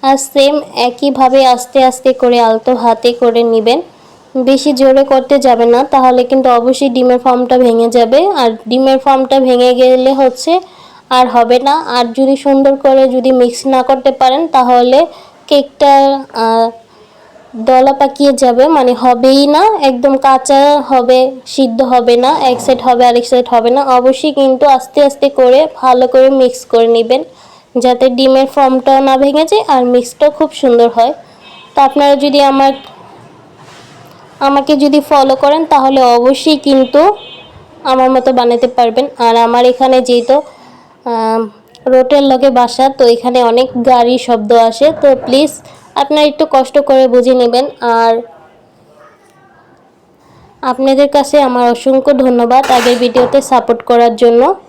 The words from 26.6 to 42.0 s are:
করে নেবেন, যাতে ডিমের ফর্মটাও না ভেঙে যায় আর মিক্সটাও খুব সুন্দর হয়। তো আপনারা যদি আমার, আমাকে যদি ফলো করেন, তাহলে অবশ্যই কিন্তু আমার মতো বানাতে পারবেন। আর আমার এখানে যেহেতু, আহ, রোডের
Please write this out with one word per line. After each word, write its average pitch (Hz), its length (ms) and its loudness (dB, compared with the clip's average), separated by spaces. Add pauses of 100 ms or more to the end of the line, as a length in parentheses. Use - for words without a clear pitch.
করে 226 260 2
নেবেন, 233 260 -2 (520)
যাতে 247 360 0
ডিমের 262 440 0
ফর্মটাও 269 460 0
না 269 160 0
ভেঙে 277 280 0
যায় 415 240 -2
আর 262 180 0
মিক্সটাও 247 520 0
খুব 311 160 -2
সুন্দর 233 420 2
হয়। 240 160 0 (580)
তো - 100 -4
আপনারা 285 340 2 (100)
যদি 285 180 0
আমার, 269 300 0 (1700)
আমাকে 277 360 -2
যদি 285 240 0
ফলো 277 360 0
করেন, 294 260 0 (100)
তাহলে 269 280 2 (160)
অবশ্যই 269 420 0
কিন্তু 269 420 0 (840)
আমার 262 260 0
মতো 262 220 0
বানাতে 240 360 0
পারবেন। 240 380 -2 (120)
আর 233 180 0
আমার 233 280 0
এখানে 254 320 2 (120)
যেহেতু, 240 280 0 (680)
আহ, 226 340 -4 (460)
রোডের 262 460 2